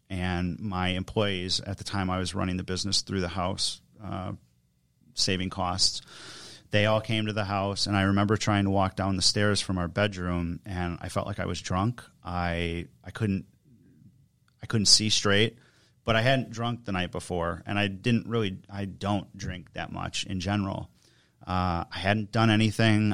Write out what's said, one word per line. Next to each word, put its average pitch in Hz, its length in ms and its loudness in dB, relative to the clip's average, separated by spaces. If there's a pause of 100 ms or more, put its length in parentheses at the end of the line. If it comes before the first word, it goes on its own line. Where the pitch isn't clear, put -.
and 90 480 0
my 90 320 0
employees 92 680 0
at - 200 -6
the - 40 -12
time 95 260 -2
I 92 80 0
was 90 160 -4
running 92 220 -2
the 90 80 -4
business 92 380 -2
through 98 180 -4
the 90 80 0
house, 92 540 -4 (200)
uh, 92 300 -8 (840)
saving 95 360 0
costs, 92 500 0 (720)
they 104 160 4
all 110 120 4
came 110 280 -2
to 107 60 -4
the 104 100 -2
house, 98 420 -2
and 101 100 0
I 98 80 4
remember 101 320 4
trying 101 280 2
to 95 80 2
walk 95 240 2
down 95 200 0
the 90 60 0
stairs 104 400 2
from 92 160 -2
our 87 100 -2
bedroom, 90 800 -2
and 90 360 -4
I 92 80 -8
felt - 180 -4
like 98 120 -6
I 92 60 -4
was 87 160 -4
drunk. 101 420 -2 (200)
I, 85 640 -2 (160)
I - 80 -14
couldn't, 98 340 -2 (1160)
I - 20 -12
couldn't 104 220 2
see 107 240 6
straight, 104 480 4 (440)
but 113 120 2
I 110 60 4
hadn't 123 280 2
drunk 117 360 -6
the 101 60 -6
night 90 200 -2
before, 85 560 -4
and 101 100 -2
I 101 120 2
didn't 98 360 0
really, 104 320 -2 (140)
I 98 140 -6
don't 95 520 -4
drink 92 360 -10
that 85 180 -8
much 90 340 -6
in 95 140 -4
general. 98 500 -2 (560)
Uh, 90 460 0
I - 80 -8
hadn't 104 320 2
done 113 180 6
anything 107 640 4